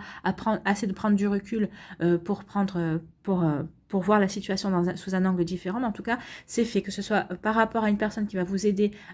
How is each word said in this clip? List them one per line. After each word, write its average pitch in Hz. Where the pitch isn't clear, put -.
à 185
prendre, -
assez 202
de 190
prendre 208
du 202
recul, 202
euh, 170
pour 190
prendre, 190
euh, 165
pour, 180
euh, 151
pour 190
voir 208
la 190
situation 196
dans 175
un, -
sous 190
un 185
angle 180
différent. 185
Mais 254
en 214
tout -
cas, 240
c'est -
fait, 202
que 196
ce 202
soit 196
par 220
rapport 220
à 214
une 208
personne 214
qui 196
va 180
vous 196
aider 208